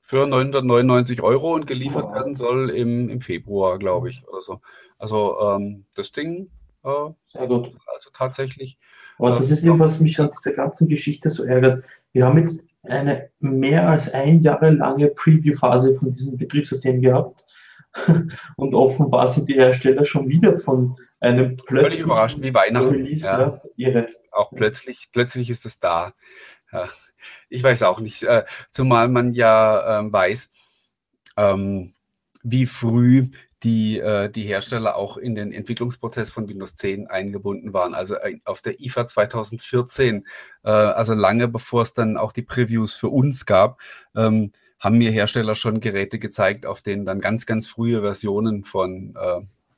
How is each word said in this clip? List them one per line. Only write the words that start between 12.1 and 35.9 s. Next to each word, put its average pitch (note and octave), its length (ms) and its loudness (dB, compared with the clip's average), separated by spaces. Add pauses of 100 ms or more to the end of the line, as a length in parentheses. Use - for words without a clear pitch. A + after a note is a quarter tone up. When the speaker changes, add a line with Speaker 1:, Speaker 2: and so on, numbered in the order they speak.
Speaker 2:
Wir B2+ 120 4
haben C#3+ 140 6
jetzt - 280 0 (180)
eine C#3+ 440 -4 (120)
mehr C3+ 480 2
als D#3 240 2
ein D3+ 280 6
Jahre D#3+ 300 4
lange C#3+ 380 2
Preview-Phase C3 880 4
von B2+ 160 -2
diesem C3 260 -8
Betriebssystem C3 640 -2
gehabt. B2+ 420 2 (500)
<laughs> - 640 0
Und C3 180 -4
offenbar B2+ 540 4
sind - 200 -2
die C#3 60 0
Hersteller C3 500 4
schon C3+ 240 -2
wieder E3+ 320 4
von B2+ 360 0 (240)
einem B2 260 4
Speaker 1:
Völlig B2+ 200 -8
Speaker 2:
plötzlichen D3+ 380 2
Speaker 1:
überraschend, B2+ 400 0
wie C3 100 -4
Weihnachten, A#2+ 400 4
Speaker 2:
Release, C#3+ 320 -4
Speaker 1:
ja. G2 140 0
Speaker 2:
ja, - 220 -2 (140)
irre. A#2+ 300 0 (240)
Speaker 1:
Auch G2+ 220 -2
Speaker 2:
Ja. - 60 -18
Speaker 1:
plötzlich, A2 540 -4
plötzlich B2 380 -2
ist A#2+ 160 -6
es - 140 -8
da. E2+ 320 -2 (580)
Ja. F2+ 180 -8 (600)
Ich B2 140 -10
weiß A#2+ 200 4
auch F#2 160 2
nicht, G#2+ 240 -8
äh, A2+ 220 2 (260)
zumal B2 380 2
man B2 240 0
ja, A2 680 4
ähm, G#2 140 -6
weiß, G2+ 380 0 (840)
ähm, G2 580 -2 (500)
wie B2 220 0
früh B2 640 2 (340)
die, A2 340 0
äh, G#2 320 -2
die A2 120 -12
Hersteller G#2 540 -4
auch G2 200 -8
in A#2+ 180 -8
den G#2 160 -8
Entwicklungsprozess A2+ 800 -8